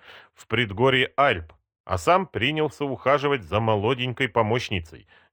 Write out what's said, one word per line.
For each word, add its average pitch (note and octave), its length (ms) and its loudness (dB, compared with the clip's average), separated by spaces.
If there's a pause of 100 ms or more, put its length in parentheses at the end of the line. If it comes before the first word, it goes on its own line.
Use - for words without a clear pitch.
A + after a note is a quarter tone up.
(340)
в - 160 -20
предгорье B2 680 0
Альп, A2 360 0 (320)
а - 140 -4
сам F3 280 2
принялся D3 580 -4
ухаживать C3+ 600 0
за F#2 160 -2
молоденькой A#2 680 0
помощницей, A2 800 -2 (260)